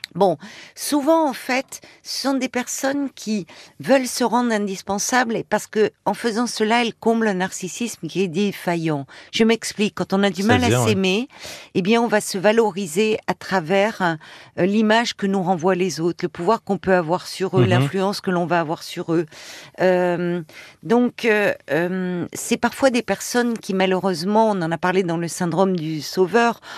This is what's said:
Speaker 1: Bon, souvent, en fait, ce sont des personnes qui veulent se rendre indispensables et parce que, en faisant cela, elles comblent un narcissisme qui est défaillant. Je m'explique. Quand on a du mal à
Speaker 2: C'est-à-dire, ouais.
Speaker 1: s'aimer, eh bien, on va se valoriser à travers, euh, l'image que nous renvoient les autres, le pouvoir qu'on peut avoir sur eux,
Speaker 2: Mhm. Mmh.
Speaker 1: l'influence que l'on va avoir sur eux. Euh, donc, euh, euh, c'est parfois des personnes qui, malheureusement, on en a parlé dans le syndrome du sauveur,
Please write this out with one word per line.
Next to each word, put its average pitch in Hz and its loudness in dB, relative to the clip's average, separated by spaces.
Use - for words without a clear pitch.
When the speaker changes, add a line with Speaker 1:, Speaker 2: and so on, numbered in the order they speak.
Speaker 1:
Bon, 170 2
souvent, 302 0
en 247 -4
fait, - -6
ce - -10
sont 277 0
des 254 -2
personnes 269 -4
qui 208 -4
veulent 254 2
se - -2
rendre 240 2
indispensables 208 -2
et 151 -4
parce - -2
que, 214 0
en 202 0
faisant 233 -2
cela, 220 0
elles 233 -2
comblent 226 0
un 196 0
narcissisme 185 -6
qui 175 -2
est 196 0
défaillant. 165 -2
Je 220 4
m'explique. 220 0
Quand 185 -4
on 196 2
a 202 4
du 180 -6
mal 240 6
à 233 2
Speaker 2:
C'est-à-dire, 247 4
ouais. 220 2
Speaker 1:
s'aimer, 190 0
eh 190 0
bien, 226 4
on 233 0
va 214 2
se - -6
valoriser 208 2
à - -2
travers, 185 0
euh, 175 2
l'image 220 2
que - -4
nous 196 0
renvoient 180 2
les 175 -2
autres, 170 -2
le 175 0
pouvoir 190 0
qu'on 196 -2
peut 190 0
avoir 175 0
sur - -2
eux, 127 8
Speaker 2:
Mhm. - 2
Mmh. - 4
Speaker 1:
l'influence 190 -2
que 196 -4
l'on 175 0
va 170 2
avoir 160 -4
sur 175 -6
eux. 165 2
Euh, 175 2
donc, 240 0
euh, 208 4
euh, 180 -2
c'est - -2
parfois 254 2
des 233 0
personnes 233 -2
qui, - -6
malheureusement, 190 2
on 190 -2
en 165 -2
a 165 -4
parlé 185 2
dans 165 -2
le 170 -4
syndrome 180 0
du 156 -4
sauveur, 208 0